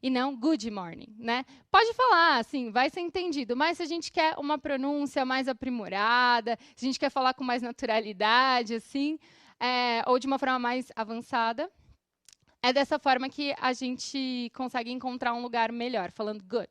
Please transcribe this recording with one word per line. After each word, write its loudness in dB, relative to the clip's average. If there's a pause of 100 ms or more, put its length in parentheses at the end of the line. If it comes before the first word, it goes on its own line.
E 0
não 0
goodji 0
morning, -10
né? -2 (260)
Pode 6
falar, 6
assim, -4
vai 2
ser -8
entendido. -4
Mas 0
se -6
a -4
gente -6
quer 2
uma -2
pronúncia -2
mais -2
aprimorada, 2 (180)
se -10
a 0
gente -2
quer 0
falar 2
com -8
mais -2
naturalidade, 2
assim, -4 (400)
é, 0
ou 4
de -2
uma 0
forma 0
mais -4
avançada, -4 (920)
é 4
dessa 2
forma 2
que -4
a 0
gente -6
consegue -6
encontrar -6
um -6
lugar 0
melhor, -4
falando -8
good, -4